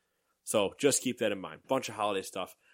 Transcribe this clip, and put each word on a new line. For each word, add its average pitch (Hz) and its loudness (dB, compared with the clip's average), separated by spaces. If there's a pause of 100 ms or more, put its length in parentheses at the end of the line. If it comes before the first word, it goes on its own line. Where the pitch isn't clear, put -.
(440)
So 101 2
just 135 4
keep 123 -2
that 110 0
in 98 -6
mind. 78 -12
Bunch 131 0
of 104 -12
holiday 104 0
stuff. 92 -8 (180)